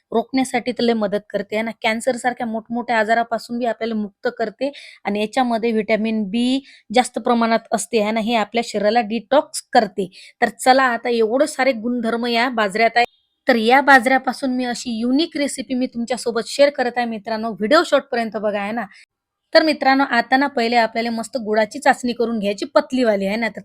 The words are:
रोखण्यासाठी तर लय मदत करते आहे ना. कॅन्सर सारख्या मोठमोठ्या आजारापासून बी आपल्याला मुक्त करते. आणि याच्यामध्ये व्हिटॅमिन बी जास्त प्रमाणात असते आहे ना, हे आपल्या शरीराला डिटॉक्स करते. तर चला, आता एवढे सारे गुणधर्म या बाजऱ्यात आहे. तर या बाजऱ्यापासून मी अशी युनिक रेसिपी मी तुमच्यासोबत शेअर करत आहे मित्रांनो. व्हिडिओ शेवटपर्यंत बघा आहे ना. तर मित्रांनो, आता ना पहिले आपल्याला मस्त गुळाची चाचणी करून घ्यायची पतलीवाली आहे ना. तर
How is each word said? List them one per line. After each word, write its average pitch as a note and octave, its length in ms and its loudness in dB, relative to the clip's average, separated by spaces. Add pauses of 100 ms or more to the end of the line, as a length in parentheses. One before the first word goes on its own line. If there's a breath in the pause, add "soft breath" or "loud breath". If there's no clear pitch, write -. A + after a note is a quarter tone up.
(120)
रोखण्यासाठी B3 600 -2
तर A#3+ 120 -4
लय A#3 100 2
मदत G#3 360 -2
करते G3+ 260 -6
आहे A3 80 -2
ना. A3+ 80 -6 (100)
कॅन्सर A#3 340 -2
सारख्या A#3+ 320 -4
मोठमोठ्या A#3 520 -4
आजारापासून A3+ 600 -2
बी B3 60 -4
आपल्याला A3+ 300 -4
मुक्त G#3 320 -6 (100)
करते. A#3 340 -4 (320 loud breath)
आणि G3+ 160 -2
याच्यामध्ये A#3 520 0
व्हिटॅमिन A3 520 0
बी A#3+ 360 0 (340 loud breath)
जास्त B3 260 0
प्रमाणात A3+ 540 0
असते A3 280 0
आहे G#3 100 0
ना, A3+ 80 -2
हे A3+ 160 -2
आपल्या A3 300 -2
शरीराला G#3+ 420 2
डिटॉक्स - 540 0 (120)
करते. G3+ 360 2 (320 loud breath)
तर A#3 80 2 (100)
चला, C4 240 4
आता A#3+ 260 0
एवढे A#3+ 380 2
सारे C4 240 0
गुणधर्म A#3 540 -4
या A#3+ 240 0
बाजऱ्यात A3+ 460 0
आहे. A#3+ 100 4 (420)
तर B3+ 80 4
या A#3 260 4
बाजऱ्यापासून C4 680 2
मी B3+ 160 -2
अशी A#3+ 260 -6
युनिक B3+ 460 0
रेसिपी C4+ 360 -4
मी B3+ 140 0
तुमच्यासोबत A#3 600 -4
शेअर C#4+ 220 4
करत A#3+ 260 -2
आहे A#3+ 100 -2
मित्रांनो. A3 460 -6
व्हिडिओ A3 320 2
शेवटपर्यंत A3+ 540 -2
बघा G#3 220 -2
आहे G3+ 120 -6
ना. A3+ 140 -6 (680 loud breath)
तर E4 100 6
मित्रांनो, C#4 480 2
आता A#3 260 2
ना C#4 100 2
पहिले A#3+ 280 -2
आपल्याला A3+ 360 0
मस्त A3+ 260 -6
गुळाची G#3+ 420 -2
चाचणी B3 340 2
करून A#3 260 -2
घ्यायची G3+ 260 -4
पतलीवाली B3 600 0
आहे G3 100 -2
ना. A#3 140 -2
तर G#3 160 -12